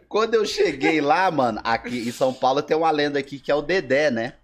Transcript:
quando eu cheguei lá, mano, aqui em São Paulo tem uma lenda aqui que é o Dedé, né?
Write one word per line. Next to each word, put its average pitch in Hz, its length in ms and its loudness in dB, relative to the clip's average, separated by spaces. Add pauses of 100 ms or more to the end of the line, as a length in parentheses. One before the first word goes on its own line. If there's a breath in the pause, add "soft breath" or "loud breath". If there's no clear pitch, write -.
quando 226 240 0
eu 220 120 2
cheguei 160 540 0
lá, 170 320 2
mano, 123 320 0
aqui 120 460 -4
em - 20 -6
São 131 220 0
Paulo 131 280 2
tem 156 140 0
uma 160 160 2
lenda 147 260 -2
aqui 139 220 -6
que - 100 -12
é 143 60 2
o 151 60 0
Dedé, 147 500 0
né? 117 220 -4 (100)